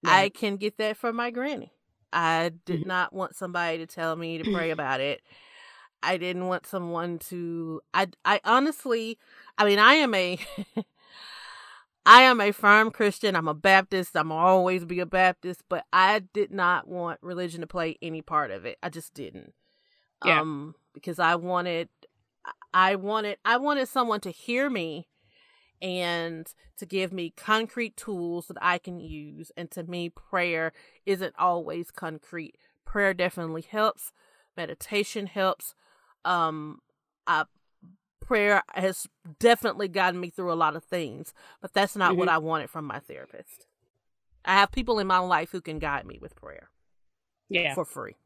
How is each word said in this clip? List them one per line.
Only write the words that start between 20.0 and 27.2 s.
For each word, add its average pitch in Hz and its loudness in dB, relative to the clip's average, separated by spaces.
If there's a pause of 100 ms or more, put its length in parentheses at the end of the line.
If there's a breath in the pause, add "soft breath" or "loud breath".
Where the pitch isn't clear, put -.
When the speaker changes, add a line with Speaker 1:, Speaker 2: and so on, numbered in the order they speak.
Speaker 1:
Yeah. 156 2
Speaker 2:
Um, 156 -8 (200)
because 170 -10
I 170 2
wanted, 175 -4 (840)
I 190 4
wanted, 208 -4
I 226 2
wanted 277 0
someone 233 -2
to 185 -8
hear 254 -2
me 170 -6 (760)
and 170 -4 (320)
to 196 -14
give 185 -4
me 175 -6